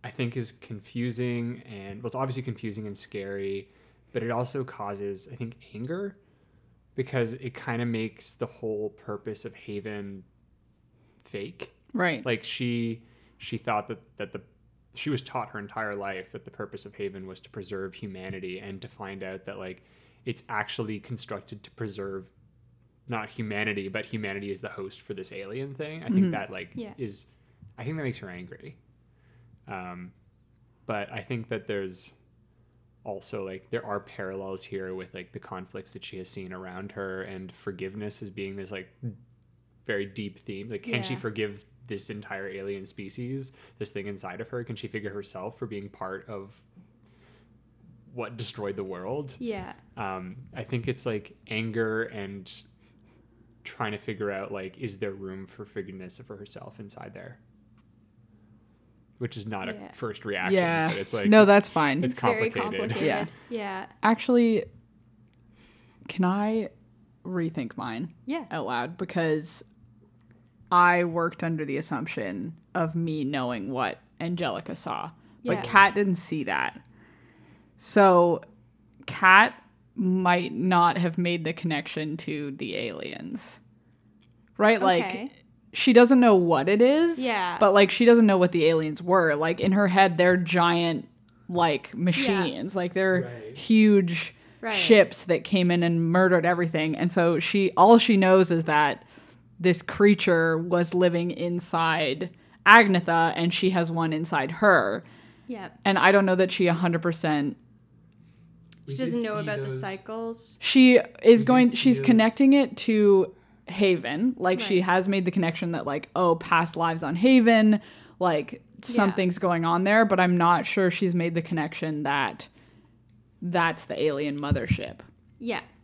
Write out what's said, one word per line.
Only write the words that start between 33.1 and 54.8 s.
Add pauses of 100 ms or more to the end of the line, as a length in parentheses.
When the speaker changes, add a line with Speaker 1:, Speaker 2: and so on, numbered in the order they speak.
Speaker 1:
like,
there
are
parallels
here
with,
like,
the
conflicts
that
she
has
seen
around
her,
and
forgiveness
as
being
this,
like, (960)
very
deep
theme.
Like,
can
she
Speaker 3:
Yeah.
Speaker 1:
forgive (220)
this
entire
alien
species, (280)
this
thing
inside
of
her?
Can
she
figure
herself
for
being
part
of (1500)
what
destroyed
the
world?
Speaker 3:
Yeah. (240)
Speaker 1:
Um, (160)
I
think
it's,
like, (120)
anger
and (1120)
trying
to
figure
out,
like,
is